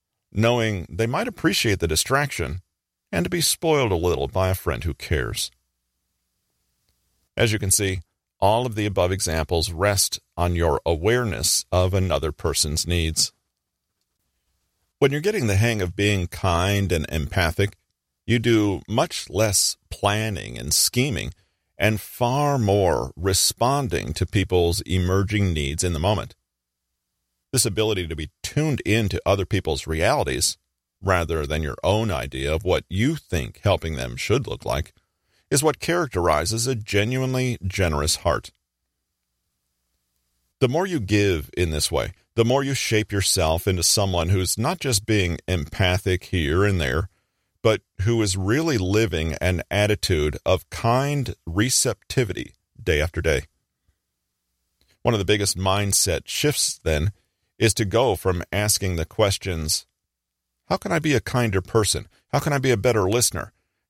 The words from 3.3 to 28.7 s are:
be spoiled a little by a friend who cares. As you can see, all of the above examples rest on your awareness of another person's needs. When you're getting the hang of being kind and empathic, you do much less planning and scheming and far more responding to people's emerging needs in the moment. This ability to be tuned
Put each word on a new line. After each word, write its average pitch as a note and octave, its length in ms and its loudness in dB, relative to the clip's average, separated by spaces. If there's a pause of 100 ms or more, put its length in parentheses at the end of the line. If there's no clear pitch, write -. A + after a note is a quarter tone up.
be F3 100 -2
spoiled C#3+ 500 2
a F2 40 2
little D#2+ 320 0
by F#2 220 0
a F#2+ 60 0
friend C2+ 280 -4
who E2 100 -4
cares. - 560 -4 (1900)
As A2 160 2
you G#2+ 60 0
can G2 140 -2
see, F#2+ 300 0 (380)
all A2+ 280 2
of G#2+ 80 -8
the G#2+ 100 0
above F#2 260 2
examples E2 600 -2
rest G2 480 0 (180)
on F2 180 0
your E2+ 300 2
awareness E2+ 880 0
of F#2 240 2
another D#2+ 360 0
person's D2+ 540 -2
needs. E2 460 -2 (1700)
When C#3 120 6
you're D3 80 -2
getting F3+ 280 0
the G2 80 4
hang A2 260 2
of F2 140 -4
being G2+ 320 2
kind F#2+ 640 0
and D#2+ 180 0
empathic, D#2+ 640 0 (500)
you A#2 140 2
do G#2+ 480 4
much C3+ 420 -2
less G2+ 460 0 (140)
planning G2+ 680 -4
and A#1+ 160 -6
scheming F#2+ 600 0 (440)
and G#2+ 220 2
far C#3 580 0
more F#2+ 600 2
responding F2+ 960 0
to - 120 -2
people's F2 560 2
emerging F#2+ 680 0
needs D2+ 320 -2
in F2+ 80 0
the E2 80 -2
moment. G2 340 -2 (1200)
This B2 140 0
ability G#2 420 -2
to D#2 80 -8
be D#2 140 -8 (120)
tuned D3 440 -2